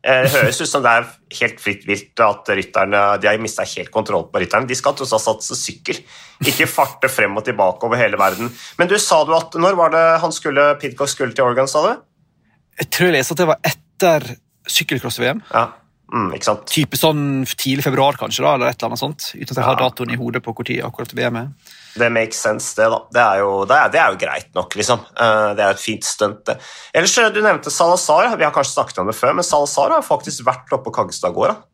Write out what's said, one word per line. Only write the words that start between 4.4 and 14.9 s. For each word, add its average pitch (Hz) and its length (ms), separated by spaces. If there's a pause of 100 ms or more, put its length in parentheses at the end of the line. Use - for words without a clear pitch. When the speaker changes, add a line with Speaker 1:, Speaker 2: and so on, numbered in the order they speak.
Speaker 1:
rytterne. 131 240
De 127 80
skal 147 180
tross 135 200
alt 110 100
satse - 320
sykkel. - 480 (420)
Ikke - 240
farte 135 400
frem 101 300
og 107 60
tilbake 104 400
over 117 120
hele 104 220
verden. 98 320 (260)
Men 175 120
du, 208 100
sa 165 260
du 156 100
at, 165 180
når 180 240
var 165 140
det 165 300
han 160 120
skulle, 147 480
Pidcock 139 280
skulle 127 240
til 135 120
Oregon, 127 240
sa 151 120 (140)
du? - 80 (760)
Speaker 2:
Jeg 147 100
tror - 160
jeg 175 80
leste 131 180
at 156 60
det 175 80
var 156 180
etter - 720 (320)
sykkelcross-, - 520